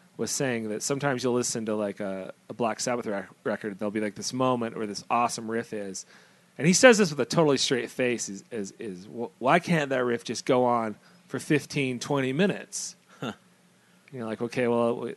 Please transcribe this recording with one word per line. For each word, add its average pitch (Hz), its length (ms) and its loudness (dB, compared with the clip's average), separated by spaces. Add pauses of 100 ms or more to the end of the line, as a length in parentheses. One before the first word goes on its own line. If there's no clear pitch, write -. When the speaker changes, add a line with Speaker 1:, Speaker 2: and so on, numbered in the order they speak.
(180)
Speaker 1:
was 110 140 -4
saying 117 380 -2
that 107 120 -6
sometimes 139 420 -2
you'll 123 120 2
listen 117 320 -2
to, 110 80 0
like, 101 240 -4
a, 95 340 -6 (160)
a 123 60 -10
Black 110 240 -2
Sabbath 120 260 -2
rec-, 98 240 -4 (140)
record, 104 340 -4
there'll 104 140 -4
be, 107 100 -2
like, 107 140 -2
this 104 180 -8
moment 127 420 0
where 107 120 -4
this 101 240 -10
awesome 117 400 0
riff 113 200 -4
is. 101 360 -10 (500)
And 131 80 0
he 185 80 8
says 240 240 10
this 196 140 4
with 143 80 -2
a 117 60 2
totally 147 320 4
straight 120 340 0
face, 123 360 -2
is, 101 220 -12
is, 101 300 -8
is, 92 260 -10
"Wh-, 117 240 -10 (100)
why 147 200 6
can't 151 320 0
that 127 120 0
riff 120 200 0
just 117 240 -6
go 127 180 4
on 113 300 0 (320)
for 135 100 -6
fifteen, 135 600 -2
twenty 135 340 -2
minutes?" 151 600 -2 (260)
Speaker 2:
Huh. 240 120 -6 (800)
Speaker 1:
You're 123 140 -10
like, 110 160 -6
"Okay, 120 260 0
well, 117 280 2
w-, 117 220 -8